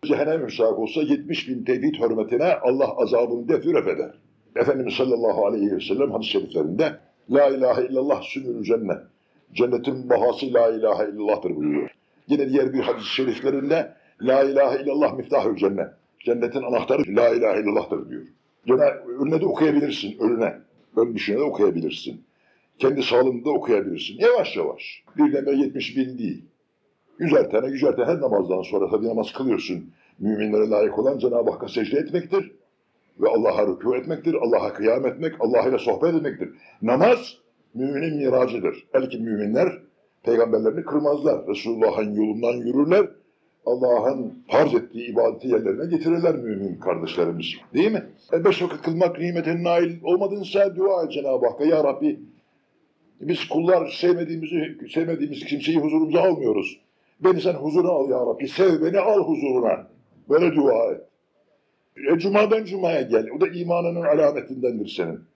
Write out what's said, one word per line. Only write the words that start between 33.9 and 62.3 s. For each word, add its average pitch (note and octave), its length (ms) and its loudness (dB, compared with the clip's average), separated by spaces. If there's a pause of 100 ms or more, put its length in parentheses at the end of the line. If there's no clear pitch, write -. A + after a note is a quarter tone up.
etmektir. D#3 340 -4
Allah'a G#2+ 400 0
kıyam A#2 320 0
etmek, D#3 340 -4
Allah A#2 300 2
ile B2+ 80 0
sohbet E3 380 0
etmektir. C#3+ 340 -4 (320)
Namaz D#3 560 2 (360)
müminin C#3+ 440 -4
miracıdır. B2+ 760 0
Belki C3 240 0
müminler A2+ 560 0 (500)
peygamberlerini A#2 600 2
kırmazlar. D3 640 0
Resulullah'ın A2 640 0
yolundan A2 440 0
yürürler. C#3+ 500 2 (580)
Allah'ın B2 840 0
farz B2+ 280 2
ettiği A#2 360 -4
ibadeti A2+ 360 0
yerlerine A#2 380 0
getirirler E3 500 0
mümin G2+ 400 -6
kardeşlerimiz. E2+ 720 -2 (260)
Değil F#3 180 2
mi? G#3 140 -4 (280)
E, E3 120 0
beş F#3 180 2
vakit D3+ 180 -6
kılmak E3 380 0
nimetine E3+ 440 -2
nail E3+ 400 0
olmadınsa G3 720 0
dua F#3 280 0
et D#3 80 -6
Cenab-ı C3+ 360 0
Hakk'a. C#3 180 -2
"Ya D#3 180 4
Rabbi, C#3+ 360 0 (1040)
biz D#3 260 -4
kullar E3 400 2
sevmediğimizi, E3 880 -2 (160)
sevmediğimiz D3+ 520 -4
kimseyi C#3+ 320 -2
huzurumuza D#3 440 2
almıyoruz. B2 580 0 (400)
Beni F3 220 4
sen F3 120 0
huzuruna D#3 380 0
al C3+ 180 0
ya B2+ 100 2
Rabbi. A#2+ 280 -2
Sev E3+ 380 4
beni, F3 140 2
al G3+ 240 4
huzuruna." B2+ 640 0 (420)
Böyle D#3 260 4
dua A#2 360 4
et. - 100 -8 (1120)
E, E3 80 4
cumadan G#3 440 2